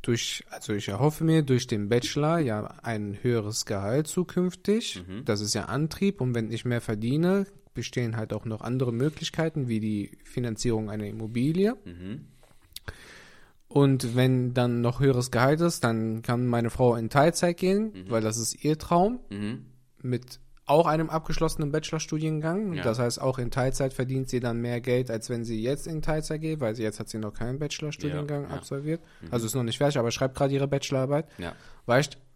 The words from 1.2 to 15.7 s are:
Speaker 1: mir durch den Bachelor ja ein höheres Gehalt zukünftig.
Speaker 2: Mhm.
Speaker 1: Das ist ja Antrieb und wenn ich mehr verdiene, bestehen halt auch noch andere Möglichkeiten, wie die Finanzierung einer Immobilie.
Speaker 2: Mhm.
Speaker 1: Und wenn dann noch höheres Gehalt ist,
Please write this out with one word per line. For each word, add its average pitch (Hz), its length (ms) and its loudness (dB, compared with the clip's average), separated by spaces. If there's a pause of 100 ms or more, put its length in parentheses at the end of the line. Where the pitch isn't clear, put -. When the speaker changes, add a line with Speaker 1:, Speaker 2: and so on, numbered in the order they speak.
Speaker 1:
mir 160 200 6
durch 131 240 4
den 104 200 0
Bachelor 147 520 2
ja 107 260 0 (180)
ein 104 380 -4
höheres 113 440 0
Gehalt 110 420 0
zukünftig. 180 1000 0
Speaker 2:
Mhm. 101 180 -8
Speaker 1:
Das 107 160 2
ist 101 120 -2
ja 104 120 -2
Antrieb 156 560 0
und 127 140 0
wenn 113 160 -2
ich 117 140 -6
mehr 120 160 0
verdiene, 156 680 0 (260)
bestehen 117 440 -4
halt 110 160 -4
auch 107 120 -6
noch 110 160 -6
andere 123 300 -2
Möglichkeiten, 151 760 -2
wie 113 120 0
die 107 460 -4
Finanzierung 113 640 -2
einer 104 180 -6
Immobilie. 123 680 0 (100)
Speaker 2:
Mhm. 92 420 -12 (1400)
Speaker 1:
Und 135 460 4
wenn 127 380 4
dann 123 280 2
noch 120 180 2
höheres 127 320 4
Gehalt 135 300 4
ist, 170 220 2